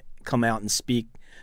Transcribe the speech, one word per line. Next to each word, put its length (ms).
come 180
out 180
and 80
speak 380